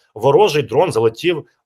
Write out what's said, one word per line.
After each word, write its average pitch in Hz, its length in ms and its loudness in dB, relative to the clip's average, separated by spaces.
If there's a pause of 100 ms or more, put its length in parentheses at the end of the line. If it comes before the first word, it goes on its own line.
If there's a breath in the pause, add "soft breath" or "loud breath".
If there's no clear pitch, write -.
(140 soft breath)
ворожий 143 480 2
дрон 131 300 -2
залетів 117 540 -2 (200 soft breath)